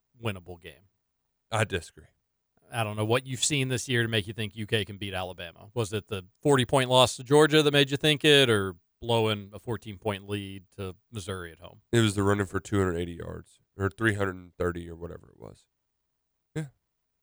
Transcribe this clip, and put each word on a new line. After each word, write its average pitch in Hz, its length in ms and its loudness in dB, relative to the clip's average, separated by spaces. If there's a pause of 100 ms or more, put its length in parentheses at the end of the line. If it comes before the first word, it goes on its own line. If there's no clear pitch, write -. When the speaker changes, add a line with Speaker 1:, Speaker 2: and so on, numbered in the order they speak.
(200)
Speaker 1:
winnable 90 400 -10
game. 80 220 -18 (720)
Speaker 2:
I 110 100 0
disagree. 92 440 -6 (640)
Speaker 1:
I 120 100 -2
don't 107 140 -4
know 107 80 0
what 123 220 0
you've 131 180 -6
seen 135 240 0
this 127 200 -4
year 120 140 2
to 113 60 0
make 113 180 -2
you 110 80 -10
think 107 220 -8
U 110 100 -8
K 107 180 0
can 98 120 -14
beat 95 180 -8
Alabama. 90 580 -10
Was 107 220 -4
it 104 140 -6
the 95 160 -8 (180)
forty-point 131 480 2
loss 127 260 6
to 135 80 -14
Georgia 147 380 6
that 143 100 4
made 143 180 4
you 143 60 -4
think 151 280 0
it, 139 260 8
or 98 240 2 (260)
blowing 110 540 0
a 104 40 -14
fourteen-point 101 720 -8
lead 98 360 -8 (120)
to 92 180 -10 (160)
Missouri 92 420 -10
at 80 80 -20
home? 92 180 -20 (140)
Speaker 2:
It 117 80 4
was 107 160 2
the 101 60 0
running 101 220 2
for 95 160 -6
two - 160 -4
hundred 92 220 2
eighty 85 160 -6
yards, 82 460 -14 (180)
or 98 100 -2
three 110 240 0
hundred 98 220 -2
and 90 240 -20
thirty, 85 320 -4
or 85 40 -14
whatever 82 400 -16
it 50 60 -20
was. 52 240 -20 (880)
Yeah. 151 120 -6 (560)